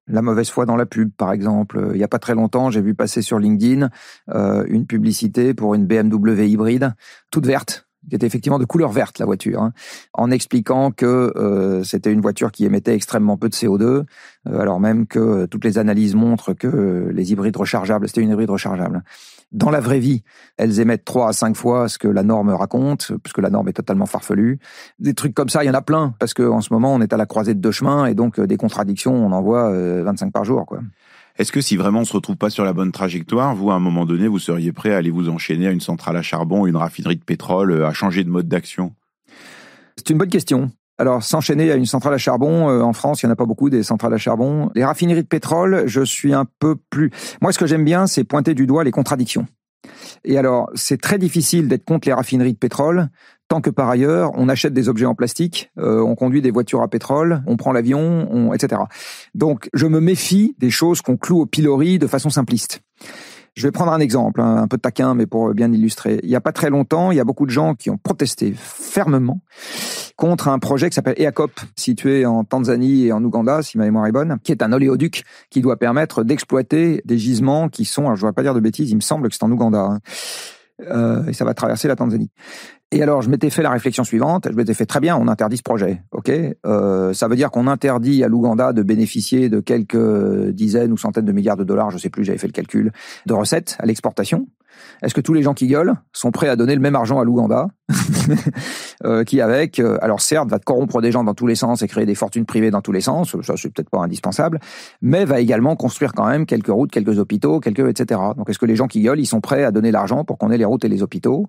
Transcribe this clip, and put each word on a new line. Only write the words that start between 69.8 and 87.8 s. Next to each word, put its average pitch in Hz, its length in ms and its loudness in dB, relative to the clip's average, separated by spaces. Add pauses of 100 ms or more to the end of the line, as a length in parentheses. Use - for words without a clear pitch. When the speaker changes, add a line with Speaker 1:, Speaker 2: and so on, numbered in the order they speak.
Speaker 1:
contre 165 300 0
un 135 100 2
projet 139 320 0
qui - 60 -6
s'appelle 131 260 -2
eacop, 151 300 0 (240)
situé 131 500 0
en 113 200 2
Tanzanie 131 600 2
et 113 80 2
en 107 100 0
Ouganda, 120 380 0
si 147 160 -6
ma 110 60 2
mémoire 107 240 2
est 110 40 0
bonne, 143 320 0
qui 165 100 0
est - 100 -2
un 113 100 0
oléoduc 135 500 0 (280)
qui 135 100 0
doit 123 160 2
permettre 120 460 0
d'exploiter 147 840 0
des 120 140 0
gisements 135 500 0
qui 117 160 -4
sont, - 180 -4
alors 127 120 0
je 95 60 -4
voudrais 107 120 0
pas 135 100 -2
dire 135 120 2
de 120 40 2
bêtises, 113 300 0
il 107 60 2
me 107 60 2
semble 147 280 -2
que - 60 -10
c'est - 80 -6
en 113 80 2
Ouganda, 113 320 2
hein. 104 160 -2 (800)
Euh, 117 460 -2
et - 40 -4
ça 123 140 -4
va 117 80 0
traverser 117 340 -2
la 135 80 0
Tanzanie. 110 360 -2 (600)
Et 147 100 2
alors, 147 200 2
je 113 80 -2
m'étais 143 200 2
fait 165 120 -2
la 151 80 2
réflexion 123 340 0
suivante, 139 480 0
je 107 60 -4
m'étais 113 160 2
fait, 107 120 -2
Très 139 140 0
bien, 165 160 2
on 117 140 2
interdit 110 260 0
ce - 80 -6
projet, 98 480 -2
ok ? - 180 -6 (360)
Euh, 98 480 0
ça 113 160 -2
veut 123 80 0
dire 139 120 2
qu'on 120 180 0
interdit 131 580 2